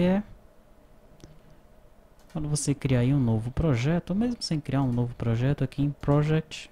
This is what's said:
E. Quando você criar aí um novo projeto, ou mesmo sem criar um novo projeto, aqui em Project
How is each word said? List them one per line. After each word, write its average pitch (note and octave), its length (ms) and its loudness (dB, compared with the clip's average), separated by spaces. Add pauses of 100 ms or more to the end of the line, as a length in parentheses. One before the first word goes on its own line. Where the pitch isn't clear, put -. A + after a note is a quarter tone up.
(160)
E. G3+ 60 0 (2000)
Quando D3+ 160 -4
você D3 260 -2
criar C3 260 0
aí B2+ 140 4
um C#3+ 60 2
novo A2+ 320 0
projeto, D#3 580 0
ou F3+ 60 -2
mesmo A#3+ 260 -2
sem D#3+ 160 -2
criar C3+ 240 -2
um C3 80 0
novo A#2+ 240 -2
projeto, A#2+ 480 0
aqui C#3 200 -2
em C#3+ 80 2
Project D3+ 800 0